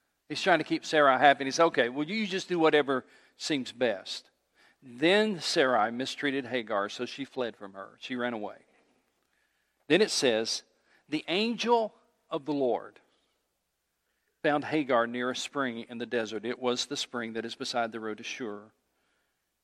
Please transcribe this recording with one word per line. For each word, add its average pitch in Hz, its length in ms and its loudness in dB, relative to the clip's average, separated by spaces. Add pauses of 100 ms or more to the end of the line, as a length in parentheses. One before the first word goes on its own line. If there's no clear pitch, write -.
(300)
He's 147 120 -6
trying 170 180 6
to 156 40 -2
keep - 220 -2
Sarai 139 340 6
happy. 139 220 8
And 135 60 -2
he 135 40 -2
says, 165 140 4
"Okay, 143 240 2
well, 147 180 -4
you 214 180 -2
just 185 220 -4
do 180 120 -2
whatever 143 440 4 (320)
seems 135 380 -4
best." 113 560 -4 (520)
Then 170 600 2
Sarai 123 500 2
mistreated 135 540 -4
Hagar, 110 420 -2
so 123 180 -6
she 135 200 -10
fled 120 320 -6
from 98 160 -16
her. 98 160 -14 (100)
She - 160 -8
ran 120 160 -2
away. 104 240 -8 (1300)
Then 175 140 4
it 196 100 2
says, 113 520 0 (460)
"The 151 180 -4
angel 220 680 0 (360)
of 156 160 -6
the 151 80 -2
Lord 117 480 -2 (1400)
found 147 220 0
Hagar 127 420 0
near 123 260 -4
a 120 40 -8
spring 120 540 -6
in 120 80 -12
the 117 80 -6
desert. 110 400 -4
It 120 140 -4
was 123 260 -2
the 143 100 -8
spring 113 380 -6
that 113 100 -4
is 117 120 -10
beside 120 360 -4
the 113 80 -10
road 110 200 -8
to 117 40 -16
Shur. 104 380 -10 (1040)